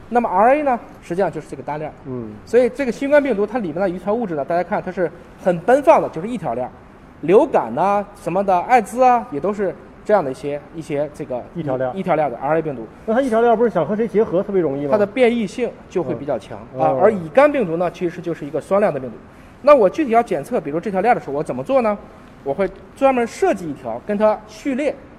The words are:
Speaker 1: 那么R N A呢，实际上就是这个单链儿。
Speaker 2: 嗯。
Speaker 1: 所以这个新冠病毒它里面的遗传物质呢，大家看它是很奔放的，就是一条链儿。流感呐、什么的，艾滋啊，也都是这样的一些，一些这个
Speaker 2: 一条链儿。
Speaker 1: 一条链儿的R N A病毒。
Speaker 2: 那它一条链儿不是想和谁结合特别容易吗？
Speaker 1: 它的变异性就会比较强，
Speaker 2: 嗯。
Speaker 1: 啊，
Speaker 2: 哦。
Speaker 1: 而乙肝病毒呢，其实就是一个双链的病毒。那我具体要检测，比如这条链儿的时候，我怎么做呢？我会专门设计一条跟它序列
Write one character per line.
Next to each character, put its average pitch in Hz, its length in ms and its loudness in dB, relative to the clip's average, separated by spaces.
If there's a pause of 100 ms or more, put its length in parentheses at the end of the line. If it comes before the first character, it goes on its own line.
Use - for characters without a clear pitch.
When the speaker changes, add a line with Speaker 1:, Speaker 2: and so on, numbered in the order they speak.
Speaker 1:
那 240 120 0
么 233 80 0
R 196 200 6
N 285 100 6
A 302 60 -2
呢， 247 160 0 (200)
实 - 140 -10
际 190 80 0
上 170 80 0
就 151 100 -8
是 - 80 -16
这 151 80 -12
个 135 60 -14
单 143 160 -8
链 156 100 -8
儿。 123 60 -14 (120)
Speaker 2:
嗯。 120 260 -8 (120)
Speaker 1:
所 226 140 2
以 247 120 6
这 277 140 -4
个 240 60 0
新 277 180 -6
冠 294 140 6
病 262 140 0
毒 208 100 0
它 247 140 -4
里 185 80 -4
面 147 80 -8
的 196 120 0
遗 175 80 -4
传 196 160 -4
物 233 140 -2
质 170 80 -6
呢， 139 100 -2
大 170 120 -2
家 180 80 0
看 175 180 -4
它 185 80 -8
是 180 180 -2 (320)
很 180 200 0
奔 254 240 4
放 285 180 6
的， 139 60 -4
就 160 120 -10
是 180 60 -8
一 240 100 -6
条 139 180 -6
链 123 120 -4
儿。 - 40 -14 (500)
流 202 260 6
感 139 300 0
呐、 202 280 0 (160)
什 165 120 -6
么 190 100 0
的， 190 200 2
艾 240 200 4
滋 240 220 0
啊， 247 260 4
也 143 80 -6
都 180 140 -2
是 196 200 -4 (300)
这 220 120 2
样 185 100 4
的 135 60 -4
一 131 40 -6
些， 143 240 -6 (160)
一 165 60 -10
些 147 320 -4
这 - 140 -14
个 123 160 -6 (120)
Speaker 2:
一 175 80 -6
条 135 140 -2
链 127 100 -2
儿。 127 80 -4
Speaker 1:
一 190 80 -6
条 170 120 0
链 151 120 2
儿 131 40 -4
的 117 80 -8
R 147 160 -2
N 165 40 2
A 160 40 0
病 151 120 -6
毒。 113 120 -10 (180)
Speaker 2:
那 220 80 -4
它 240 80 2
一 277 80 -2
条 220 140 2
链 240 100 4
儿 - 20 6
不 214 80 2
是 240 60 4
想 180 180 0
和 208 80 -2
谁 220 140 -2
结 208 160 0
合 185 180 0
特 202 80 -8
别 196 80 0
容 143 200 0
易 147 60 -4
吗？ 143 60 -4
Speaker 1:
它 214 60 4
的 208 80 2
变 226 260 2
异 233 160 -2
性 226 240 -6 (200)
就 180 120 -2
会 147 120 -4
比 143 100 -8
较 139 140 -4
强， 107 200 -14 (160)
Speaker 2:
嗯。 131 60 -8
Speaker 1:
啊， 160 120 2
Speaker 2:
哦。 131 100 -2
Speaker 1:
而 220 100 6
乙 170 160 -6
肝 285 240 4
病 254 140 -2
毒 160 100 -4
呢， 175 140 -2
其 175 180 -6
实 165 140 -8
就 170 100 -6
是 156 140 -10
一 - 20 -12
个 - 100 -6
双 196 220 0
链 190 140 2
的 139 40 -6
病 127 120 -8
毒。 107 60 -14 (440)
那 294 160 8
我 208 120 6
具 302 180 -2
体 220 60 -2
要 233 100 4
检 160 200 -2
测， 233 160 -4
比 156 120 -4
如 160 100 -4
这 214 100 -6
条 185 120 -2
链 233 100 4
儿 - 20 4
的 165 60 0
时 - 60 -12
候， 139 80 -6
我 147 80 -2
怎 143 120 -6
么 127 80 -6
做 254 200 0
呢？ 208 140 0 (460)
我 139 120 -4
会 190 120 0 (300)
专 269 180 4
门 240 120 0
设 359 260 0
计 208 160 -6
一 277 60 -8
条 120 320 -10
跟 208 100 -2
它 214 320 2
序 - 260 -6
列 277 200 -2 (240)